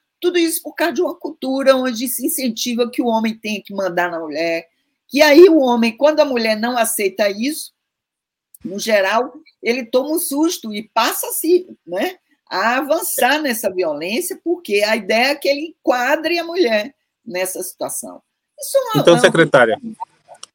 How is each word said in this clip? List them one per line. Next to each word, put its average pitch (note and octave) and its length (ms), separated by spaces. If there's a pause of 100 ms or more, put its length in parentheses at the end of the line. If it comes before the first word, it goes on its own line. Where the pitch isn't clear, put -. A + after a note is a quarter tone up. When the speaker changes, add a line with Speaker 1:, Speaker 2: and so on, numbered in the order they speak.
(220)
Speaker 1:
Tudo F4+ 160
isso E4 240
por D4+ 100
causa E4 220
de E4+ 80
uma D#4+ 120
cultura C4+ 600
onde B3+ 320
se A#3+ 180
incentiva A#3+ 640
que B3+ 140
o B3 60
homem A3 280
tem G#3+ 240
que G3+ 140
mandar F3 340
na E3 120
mulher, E3 480 (400)
que C4+ 120
aí D4+ 280
o D#4+ 100
homem, A#3 360
quando D4+ 260
a D4 40
mulher A3+ 320
não A#3+ 220
aceita G#3 500
isso, A3+ 440 (920)
no F#3+ 140
geral, G#3+ 560 (260)
ele A#3+ 240
toma C#4 300
um F4 60
susto D4 520
e G#3+ 220
passa-se, F4+ 720 (180)
né, F#4 300 (340)
a A3 300
avançar D4 640
nessa A3+ 260
violência, F#3 760
porque G#3 400
a G#3+ 100
ideia A3+ 380
é - 20
que D4 140
ele D4 280
enquadre D4+ 640
a E4 60
mulher C4 500 (320)
nessa F3+ 340
situação. - 640 (380)
Isso - 180 (160)
não, - 80
Speaker 2:
Então, E3+ 120
Speaker 1:
não D#3+ 60
Speaker 2:
secretária, C#3 560 (800)